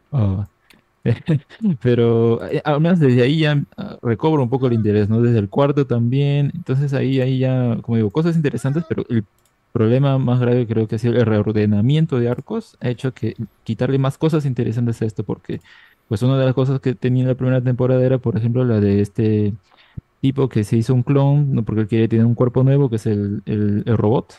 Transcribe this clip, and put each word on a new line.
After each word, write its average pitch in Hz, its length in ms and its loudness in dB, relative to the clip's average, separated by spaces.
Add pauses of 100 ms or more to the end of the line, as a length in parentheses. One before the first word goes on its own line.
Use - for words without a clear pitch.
(120)
Ah. 101 360 -2 (560)
<laughs> 151 760 -2
Pero, 117 680 2
eh, 147 160 -4
al 147 160 0
menos 170 200 2
desde 127 220 4
ahí 151 180 0
ya, 147 220 0 (140)
ah, - 260 -12
recobra 143 400 0
un 117 80 -2
poco 131 180 0
el 117 60 0
interés, 104 340 2
¿no? 110 140 2
Desde 120 160 2
el 101 120 0
cuarto 139 360 0
también. 139 680 0
Entonces 135 400 -2
ahí, 131 260 0
ahí 131 200 0
ya, 127 420 0
como 117 140 -2
digo, 107 160 2
cosas 165 240 0
interesantes, 147 520 -2
pero - 200 -4
el 110 180 -2 (460)
problema 131 460 2
más 123 220 0
grave 123 260 2
creo 110 220 -2
que 120 80 -6
ha - 20 -2
sido 117 160 0
el 117 120 2
reordenamiento 110 960 2
de 120 80 0
arcos, 143 520 -8
ha 123 100 -4
hecho 123 240 -6
que - 220 -6 (280)
quitarle 123 340 -2
más 135 200 -2
cosas 156 280 0
interesantes 117 560 -2
a 113 40 -2
esto, 110 180 -6
porque, - 380 -8 (460)
pues, 113 140 -2
una 135 160 2
de 131 80 0
las 127 80 0
cosas 131 260 -2
que 127 140 -2
tenía 127 280 -2
en 127 60 0
la 127 80 0
primera 131 260 0
temporada 127 420 0
era, 127 140 2
por 117 180 -2
ejemplo, 117 280 0
la 113 160 2
de 101 200 2
este 107 540 0 (680)
tipo 135 280 0
que 110 160 0
se 117 120 0
hizo 113 180 2
un 123 80 2
clon, 139 500 2
¿no? 120 120 -2
Porque 107 180 -2
él 104 60 -4
quería 113 200 2
tener 113 180 2
un 120 80 2
cuerpo 127 300 0
nuevo, 139 260 2
que 113 60 -4
es 101 100 -4
el, 104 400 -2
el, 104 400 0
el 117 120 0
robot, - 400 0